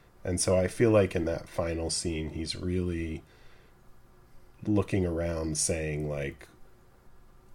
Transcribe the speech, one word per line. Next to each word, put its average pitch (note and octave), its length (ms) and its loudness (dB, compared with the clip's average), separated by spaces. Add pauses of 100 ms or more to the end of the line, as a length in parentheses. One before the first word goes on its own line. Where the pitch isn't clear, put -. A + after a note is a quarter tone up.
(240)
And F#2 160 0
so F#2+ 160 4
I F#2 120 4
feel A#2 220 4
like G2+ 260 6
in F2 100 0
that E2 220 -4
final E2 420 -2
scene, D#2+ 400 -2
he's D#2+ 260 -4
really F2 640 -2 (1400)
looking G2+ 400 2
around E2 520 -2
saying, D#2 500 0
like, C#2+ 400 -6 (1080)